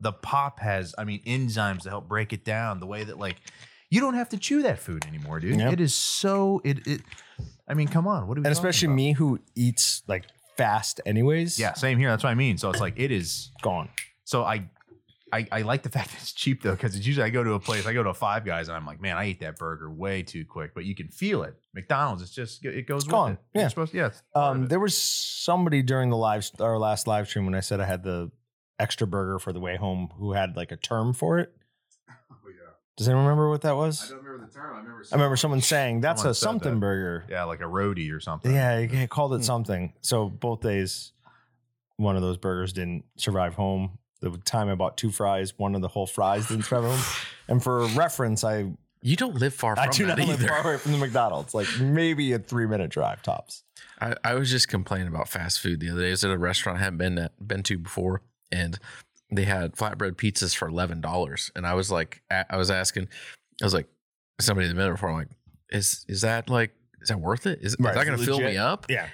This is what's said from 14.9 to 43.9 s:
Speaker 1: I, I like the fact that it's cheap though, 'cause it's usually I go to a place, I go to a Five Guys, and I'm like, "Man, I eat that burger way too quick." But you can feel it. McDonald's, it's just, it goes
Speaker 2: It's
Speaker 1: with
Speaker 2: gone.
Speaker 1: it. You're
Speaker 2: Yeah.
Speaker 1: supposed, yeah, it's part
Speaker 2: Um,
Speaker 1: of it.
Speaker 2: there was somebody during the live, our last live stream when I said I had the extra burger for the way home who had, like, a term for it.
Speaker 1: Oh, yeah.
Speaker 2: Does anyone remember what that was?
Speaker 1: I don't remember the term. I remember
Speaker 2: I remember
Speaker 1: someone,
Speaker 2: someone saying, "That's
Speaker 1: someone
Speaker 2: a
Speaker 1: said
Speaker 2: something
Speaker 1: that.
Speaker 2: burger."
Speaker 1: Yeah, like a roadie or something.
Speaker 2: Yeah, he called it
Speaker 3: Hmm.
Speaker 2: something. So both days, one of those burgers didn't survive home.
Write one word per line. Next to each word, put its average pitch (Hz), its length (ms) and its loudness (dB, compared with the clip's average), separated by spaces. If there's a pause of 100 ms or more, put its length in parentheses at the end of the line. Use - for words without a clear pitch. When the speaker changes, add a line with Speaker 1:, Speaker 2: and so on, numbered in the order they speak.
Speaker 1:
I, 113 160 0
I 110 120 -2
like 123 200 0
the 139 60 -4
fact 113 220 -4
that - 100 -16
it's - 120 -10
cheap - 300 -2
though, 95 140 0
'cause 98 180 -2
it's 101 120 -4
usually 139 200 2
I 113 40 2
go 123 120 2
to 113 120 2
a 101 40 0
place, 104 280 -2
I 113 80 -2
go 120 80 2
to 101 80 2
a 87 40 -2
Five 107 300 0
Guys, 85 240 -4
and 82 80 -8
I'm 80 80 -8
like, 76 160 -14
"Man, 92 160 -2
I 101 120 -2
eat 90 120 -6
that 78 180 -10
burger 80 320 -8
way 92 320 -4
too 85 220 -10
quick." 78 300 -10
But 87 100 -10
you 98 100 -4
can 85 140 -12
feel 185 340 -2
it. - 140 -10 (180)
McDonald's, 127 460 -2
it's 90 120 -14
just, - 340 -12
it 131 200 -8
goes 139 180 -2
Speaker 2:
It's - 20 -10
Speaker 1:
with 156 60 -2
Speaker 2:
gone. 165 200 4
Speaker 1:
it. 95 60 -6 (160)
You're 208 100 2
Speaker 2:
Yeah. 147 40 2
Speaker 1:
supposed, 160 260 -4
yeah, 175 140 0
it's - 140 -10 (120)
part 147 180 4
Speaker 2:
Um, 131 60 0
Speaker 1:
of 131 60 2
it. 127 40 -2
Speaker 2:
there 160 120 4
was 196 160 2
somebody - 840 2
during 127 300 2
the 117 80 2
live, 107 320 0 (100)
our 113 180 2
last 107 280 2
live 104 220 2
stream 101 180 0
when 95 80 0
I 95 60 0
said 98 200 -2
I 95 60 0
had 90 160 -2
the 87 280 -4 (480)
extra 107 280 -2
burger 95 320 -2
for 92 160 -6
the 90 60 -6
way 90 160 -4
home 92 420 -2
who 101 140 -2
had, 95 220 0
like, 87 160 -6
a 85 60 -10
term 117 380 0
for 165 240 2
it. 175 120 -2 (600)
Speaker 1:
Oh, 123 40 -20 (340)
yeah. - 240 -20 (260)
Speaker 2:
Does 110 100 2
anyone 131 160 6
remember 151 240 4
what 151 140 0
that 151 120 2
was? 151 380 -2
Speaker 1:
I - 40 -16
don't - 80 -20
remember 127 220 -16
the - 60 -20
term. - 120 -18 (100)
I - 60 -14
remember - 300 -16
Speaker 2:
I - 40 -10
remember 139 220 6
Speaker 1:
someone, - 20 -
Speaker 2:
someone 143 240 2
saying, 127 400 2
"That's 160 180 2
Speaker 1:
someone 143 120 2
Speaker 2:
a - 20 2
Speaker 1:
said - 100 0
Speaker 2:
something 202 300 0
Speaker 1:
that. 110 60 2
Speaker 2:
burger." 95 500 0
Speaker 1:
Yeah, 90 140 -2
like 82 160 -6
a 87 40 -6
roadie 90 480 0
or 78 80 -6
something. 82 320 -2
Speaker 2:
Yeah, 123 300 4
he 123 240 0
called 143 260 0
it 127 60 0
Speaker 3:
Hmm. 123 60 -2
Speaker 2:
something. 110 580 -2
So 110 260 0
both 110 320 -4
days, 98 520 -2 (840)
one 101 200 2
of 92 60 0
those 90 140 0
burgers 92 380 -2
didn't 87 320 -6 (100)
survive 92 380 0
home. 95 440 -2 (220)